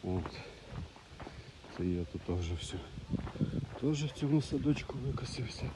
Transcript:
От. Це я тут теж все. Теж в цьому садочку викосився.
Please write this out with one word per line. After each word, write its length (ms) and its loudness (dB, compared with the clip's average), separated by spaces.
От. 280 0
Це 80 2
я 260 4
тут 100 -4
теж 300 0
все. 140 -6
Теж 220 4
в 160 -2
цьому 220 8
садочку 520 2
викосився. 580 -2